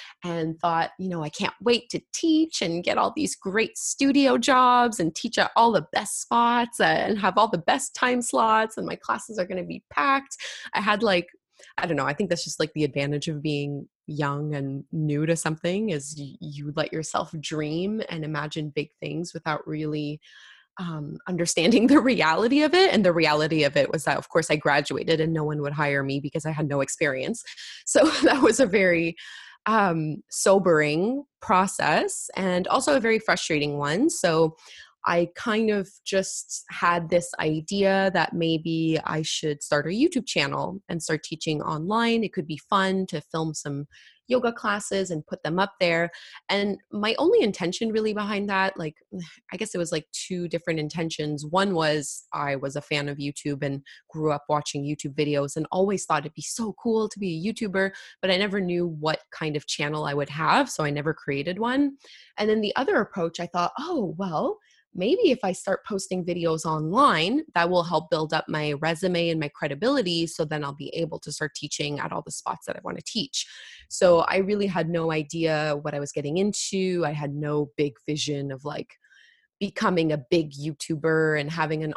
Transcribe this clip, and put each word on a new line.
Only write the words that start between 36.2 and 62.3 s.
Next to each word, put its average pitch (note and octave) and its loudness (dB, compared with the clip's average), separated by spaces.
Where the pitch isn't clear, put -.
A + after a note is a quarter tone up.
had F3 0
this E3+ 0
idea F#3+ 2
that E3+ 0
maybe E3 0
I D#3 -2
should D3+ -4
start D3 0
a D#3+ -4
YouTube B3 0
channel C#3+ -2
and E3+ -4
start D#3 -2
teaching D#3+ -4
online. G#3+ 0
It F#3+ -4
could D#3+ -6
be D3+ -10
fun F#3+ 2
to D#3 -6
film D#3+ -4
some C#3+ -8
yoga A#3+ 2
classes G3+ -2
and D#3 -6
put - -12
them D#3+ -2
up G3 0
there. E3+ 2
And G3+ 0
my G#3 0
only G4+ 6
intention G3+ 0
really G#3+ 0
behind G3+ -2
that, F#3+ 0
like, D#3 -8
<sighs> - -14
I F#3 -10
guess G#3+ -8
it F#3+ -2
was, E3+ -2
like, D#3+ -4
two F3 -6
different E3 -2
intentions. D3+ -4
One F#3+ 2
was D#3 0
I C#3+ -2
was C#3 -6
a D3 -6
fan D3 -2
of C#3+ -6
YouTube C#3+ -6
and C#3 -4
grew D#3 -2
up C#3+ -2
watching D3 -2
YouTube D3 -6
videos D3 0
and D#3 -2
always F#3+ 2
thought D#3 0
it'd D3+ -12
be D#3 -12
so A3 -6
cool A3 0
to G#3 -12
be F3+ -4
a G3+ -4
YouTuber, G3 -2
but F#3+ 0
I F3+ 4
never G3+ 0
knew F3 0
what D#3 -2
kind D#3 -4
of D3 -6
channel D3+ -4
I D3 -2
would C#3+ -2
have. D#3+ 2
So - -2
I C#3+ 0
never D3 -2
created D3 -4
one. C4+ 0